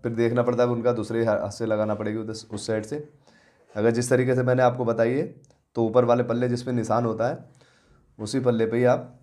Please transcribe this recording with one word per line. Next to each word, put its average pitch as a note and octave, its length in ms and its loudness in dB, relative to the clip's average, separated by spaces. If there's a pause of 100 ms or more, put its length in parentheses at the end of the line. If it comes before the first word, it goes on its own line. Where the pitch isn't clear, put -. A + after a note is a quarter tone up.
फिर A#2+ 100 -4
देखना A#2 300 2
पड़ता B2 200 2
है, B2 80 4
उनका A#2+ 220 0
दूसरे A2+ 320 -2
हाथ G#2 260 0
से A2+ 160 -6
लगाना G#2+ 280 0
पड़ेगी G#2+ 240 -4
उधर, A2 140 -8
उस G#2+ 340 -12
साइड A2 180 -2
से। D3 240 -10 (640)
अगर G#2+ 160 2
जिस A#2+ 200 -2
तरीके B2+ 240 2
से B2+ 80 0
मैंने B2+ 200 2
आपको B2 220 2
बताई A2+ 280 0
है, D3 120 -2 (520)
तो A2+ 80 2
ऊपर A#2+ 200 4
वाले A#2+ 200 4
पल्ले A#2+ 240 -2
जिस B2 140 -2
पे B2+ 100 -6
निशान A#2 320 0
होता A2+ 240 -2
है D#3+ 160 -6 (760)
उसी A2 220 -4
पल्ले A#2 260 2
पे A2+ 100 -2
ही B2 100 2
आप B2 360 0